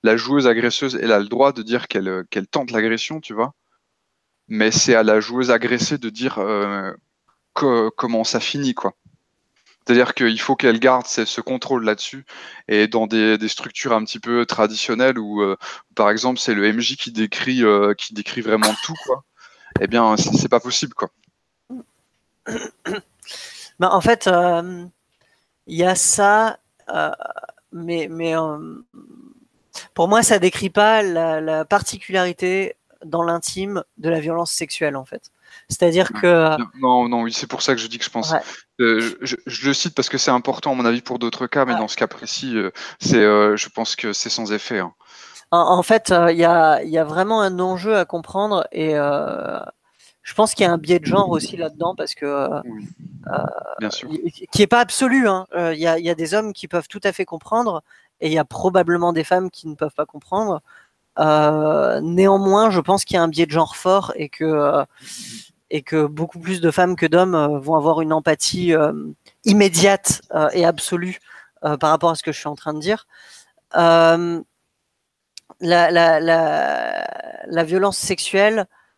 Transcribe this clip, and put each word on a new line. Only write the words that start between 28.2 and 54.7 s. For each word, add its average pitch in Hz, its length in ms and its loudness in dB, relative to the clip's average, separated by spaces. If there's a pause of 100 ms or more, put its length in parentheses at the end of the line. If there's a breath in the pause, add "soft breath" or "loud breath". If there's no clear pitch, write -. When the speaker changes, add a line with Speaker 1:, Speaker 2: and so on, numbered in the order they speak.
Speaker 2:
euh, 160 480 -6 (1120 loud breath)
pour 175 120 2
moi, 220 140 6
ça 226 160 4
décrit 180 320 0
pas 214 320 4
la, 165 400 0
la 156 240 -2
particularité 185 1080 -2 (280)
dans 165 200 -2
l'intime 185 600 -4 (140)
de 156 120 -4
la 165 100 0
violence 165 320 -4
sexuelle, 156 440 -4
en 135 100 -10
fait. - 260 -16 (380 soft breath)
C'est-à-dire 175 440 2
Speaker 1:
Ouais. 107 80 -8
Speaker 2:
que, 180 60 4
euh, 160 300 4 (220)
Speaker 1:
Non, 127 300 4
non, 117 140 -2
oui, 113 100 -6
c'est 120 140 -8
pour 123 160 -8
ça 139 100 0
que 113 80 -4
je 113 60 -10
dis 117 100 -14
que - 80 -8
je - 60 -6
pense, 117 200 -6
Speaker 2:
Ouais. 165 100 0 (380 loud breath)
Speaker 1:
euh, 113 420 0
je, 127 140 -8
je, - 0 - (120)
je 123 200 -6
le 139 60 2
cite 160 220 -4
parce 131 120 -2
que 135 120 -4
c'est - 120 0
important, 131 400 -2
à 131 40 0
mon 123 100 0
avis, 117 160 0
pour 127 160 -8
d'autres 120 300 -6
cas, 139 180 0
mais 123 80 -2
Speaker 2:
Ouais. 113 60 -2
Speaker 1:
dans 110 80 -4
ce - 100 -10
cas 113 100 -2
précis, - 480 -8
euh, 95 140 -2 (300 loud breath)
c'est, 113 240 4
euh, 104 340 4
je - 120 -6
pense - 260 -6
que 107 180 -8
c'est - 160 -6
sans 107 240 -6
effet, 107 260 -6
hein. 90 140 -6 (580 loud breath)
Speaker 2:
En, 170 80 4
en 175 240 4
fait, 220 280 2
euh, 170 200 6
il 165 60 2
y 170 80 4
a, 160 380 4
il 156 60 -8
y 160 80 0
a 160 60 4
vraiment 185 380 0
un 185 180 -2
enjeu 185 380 -2
à 180 80 2
comprendre 190 640 -4
et, 156 240 -2
euh, 147 640 -4 (640 soft breath)
je - 100 -16
pense 214 200 2
qu'il 196 120 2
y - 40 4
a - 20 2
un 170 60 2
biais 165 220 2
de 160 60 -10
genre 190 240 2
aussi 170 280 -4
là-dedans 165 380 -4
parce 151 200 -8
que, 151 100 -8
euh, 143 380 -4
Speaker 1:
Oui. 113 240 -14 (400)
Speaker 2:
euh, - 100 -4 (420)
Speaker 1:
Bien 104 120 -4
sûr. - 180 -12
Speaker 2:
y-, - 380 -8
qui - 140 0
est 202 60 4
pas 240 120 4